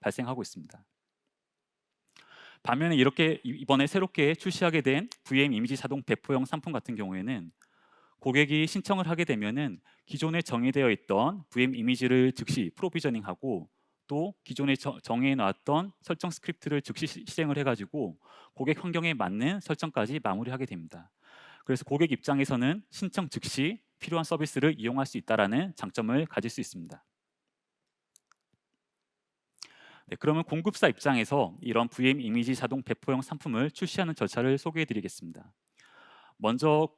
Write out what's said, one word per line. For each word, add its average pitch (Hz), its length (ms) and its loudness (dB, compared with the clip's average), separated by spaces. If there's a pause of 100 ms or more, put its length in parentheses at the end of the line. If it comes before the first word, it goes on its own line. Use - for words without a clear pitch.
발생하고 123 420 -4
있습니다. - 420 -16 (1800)
반면에 156 340 2
이렇게 151 480 4
이-, 123 60 -4
이번에 139 360 2
새롭게 165 480 2
출시하게 170 460 0
된 135 300 2 (140)
브이엠 135 280 4
이미지 120 240 0
자동 135 260 -4
배포형 131 440 0
상품 160 260 -6
같은 120 220 -6
경우에는 95 580 -6 (680)
고객이 147 460 2
신청을 190 420 -2
하게 170 160 0
되면은 113 560 -2 (260)
기존에 160 340 -2
정의되어 131 520 2
있던 131 580 0
브이엠 127 240 2
이미지를 127 580 4
즉시 110 420 -2
프로비저닝하고 117 960 -4 (400)
또 151 260 -2 (100)
기존에 139 320 0
저-, 135 240 -6
정해놨던 135 1000 0
설정 175 300 -4
스크립트를 147 500 -4
즉시 - 260 -6
시-, - 200 -10
실행을 147 320 0
해가지고 117 600 -2 (360)
고객 143 280 -2
환경에 165 300 0
맞는 117 480 -2
설정까지 147 640 -2
마무리하게 123 420 -2
됩니다. 85 460 -12 (560)
그래서 127 180 0
고객 147 280 2
입장에서는 139 800 2
신청 190 380 -4
즉시 165 560 -2 (140)
필요한 165 260 0
서비스를 151 540 2
이용할 123 280 0
수 - 120 -6
있다라는 113 560 2
장점을 120 520 -2
가질 113 240 -4
수 - 100 -8
있습니다. - 440 -12 (3000)
네, - 120 -10
그러면 156 240 0
공급사 165 420 2
입장에서 120 720 2
이런 117 280 2
브이엠 131 320 2
이미지 120 340 0
자동 123 280 -4
배포형 131 400 -2
상품을 139 500 -2
출시하는 165 420 -4
절차를 131 440 0
소개해 160 260 -4
드리겠습니다. - 680 -8 (840)
먼저, 151 600 2